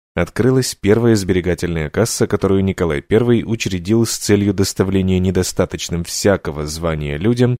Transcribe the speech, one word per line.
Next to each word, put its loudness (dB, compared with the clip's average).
открылась 0
первая 4
сберегательная -2
касса, 0
которую 0
Николай -2
Первый 2
учредил 0
с -4
целью 2
доставления 0
недостаточным -2
всякого -2
звания -4
людям 0